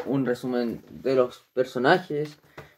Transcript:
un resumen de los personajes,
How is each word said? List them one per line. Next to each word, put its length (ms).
un 200
resumen 640
de 260
los 380
personajes, 840